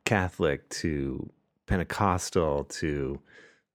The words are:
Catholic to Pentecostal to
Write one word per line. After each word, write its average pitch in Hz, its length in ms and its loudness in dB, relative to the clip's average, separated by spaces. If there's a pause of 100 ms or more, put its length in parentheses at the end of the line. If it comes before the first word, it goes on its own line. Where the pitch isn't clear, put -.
Catholic 87 640 0
to 69 640 -4 (340)
Pentecostal 87 960 2
to 69 540 -4 (560)